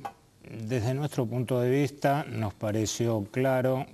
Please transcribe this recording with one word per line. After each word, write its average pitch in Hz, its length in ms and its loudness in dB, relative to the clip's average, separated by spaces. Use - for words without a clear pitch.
desde 123 280 0
nuestro 143 320 -2
punto 120 340 0
de 123 80 2
vista, 143 540 2
nos 110 320 -4
pareció 110 760 0
claro, 131 640 2